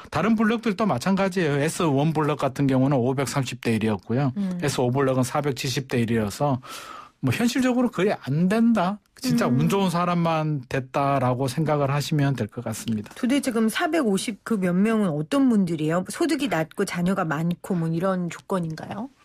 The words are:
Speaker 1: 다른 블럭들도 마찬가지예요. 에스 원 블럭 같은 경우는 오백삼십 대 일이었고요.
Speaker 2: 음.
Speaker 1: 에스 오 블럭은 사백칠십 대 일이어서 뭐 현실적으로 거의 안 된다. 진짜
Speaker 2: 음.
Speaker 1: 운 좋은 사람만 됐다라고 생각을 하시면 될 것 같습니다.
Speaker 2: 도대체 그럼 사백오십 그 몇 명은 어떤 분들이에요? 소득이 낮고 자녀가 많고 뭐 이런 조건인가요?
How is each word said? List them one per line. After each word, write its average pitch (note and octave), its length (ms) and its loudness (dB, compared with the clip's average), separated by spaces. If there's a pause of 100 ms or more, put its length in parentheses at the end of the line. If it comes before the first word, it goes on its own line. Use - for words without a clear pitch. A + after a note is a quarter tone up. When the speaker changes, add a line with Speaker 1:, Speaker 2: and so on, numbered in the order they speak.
(120)
Speaker 1:
다른 G3 240 2
블럭들도 A3 500 0
마찬가지예요. F3+ 760 2
에스 D3+ 220 -2
원 D3+ 320 2
블럭 D3+ 240 0
같은 C#3 300 0
경우는 C3 300 4
오백삼십 B2+ 640 -2
대 A#2 120 0
일이었고요. A2+ 640 0
Speaker 2:
음. F#3 240 -2
Speaker 1:
에스 C#3+ 180 -2
오 B2 120 2
블럭은 C3 320 2
사백칠십 C#3 640 -4
대 B2+ 120 0
일이어서 A#2 640 0 (600)
뭐 B2+ 120 0
현실적으로 B3 560 2
거의 G#3 320 0
안 D3+ 260 0
된다. G#3+ 520 2 (220)
진짜 A#3+ 280 2
Speaker 2:
음. B2 100 2
Speaker 1:
운 D#3+ 80 2
좋은 F#3+ 220 2
사람만 E3 800 0
됐다라고 C3+ 800 0
생각을 D3 420 0
하시면 C#3+ 460 0
될 G#2+ 100 -2
것 - 160 -10
같습니다. A2+ 520 -6
Speaker 2:
도대체 C4+ 360 0
그럼 A3 160 2
사백오십 A#3+ 800 -2
그 A3+ 120 -2
몇 F3+ 160 0
명은 G#3 360 2
어떤 G3+ 400 2
분들이에요? E3+ 580 0
소득이 C#4+ 400 -2
낮고 E3 380 -2
자녀가 F3 400 -2
많고 E3 500 -4
뭐 E3 140 -2
이런 F3 400 -2
조건인가요? F3+ 800 -8 (160)